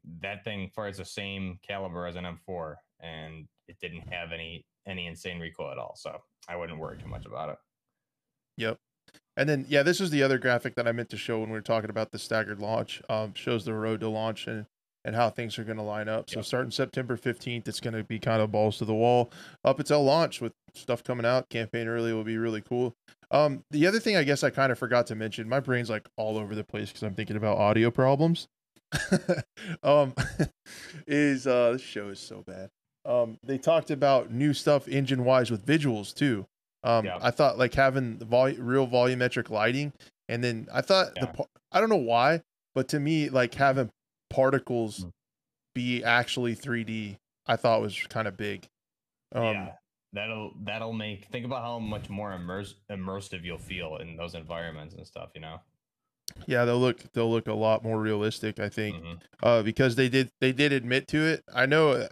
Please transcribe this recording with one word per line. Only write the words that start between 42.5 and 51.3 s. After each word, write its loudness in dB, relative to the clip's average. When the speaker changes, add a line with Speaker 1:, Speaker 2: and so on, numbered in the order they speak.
Speaker 2:
but 0
to 0
me, 2
like, 2
having 2
particles 2
Speaker 1:
Mm. -14
Speaker 2:
be -2
actually 2
three -4
D, -8
I 2
thought 4
was -6
kinda -4
big. -8
Um, -2
Speaker 1:
Yeah, -18
that'll, -8
that'll -6
make, -8
think -8